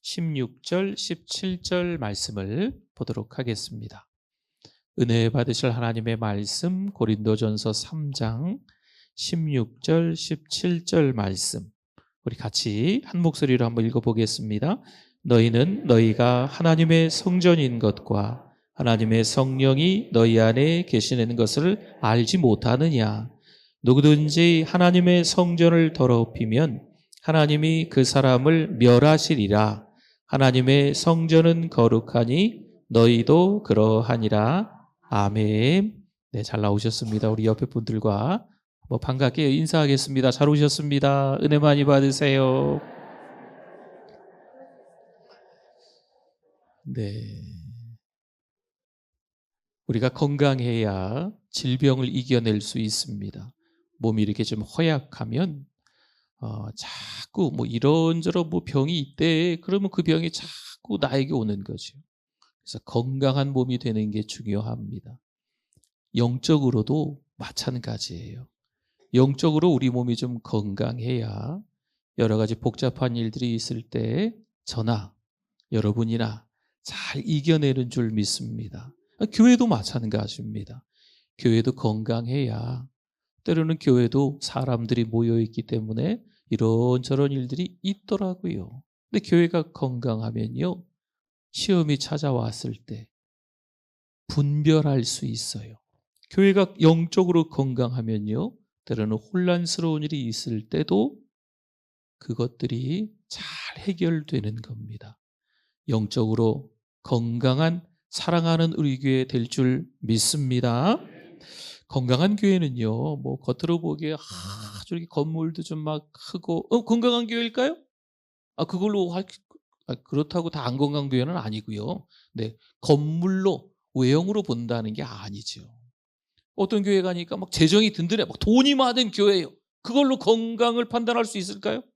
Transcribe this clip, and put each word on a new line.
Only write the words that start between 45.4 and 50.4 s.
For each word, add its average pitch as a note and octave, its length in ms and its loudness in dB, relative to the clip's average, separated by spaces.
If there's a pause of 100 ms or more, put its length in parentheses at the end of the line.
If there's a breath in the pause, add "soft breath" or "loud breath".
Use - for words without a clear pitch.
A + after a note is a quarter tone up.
네. A#2+ 280 -8 (2750)
우리가 A2+ 220 0
건강해야 B2 1200 -2 (180)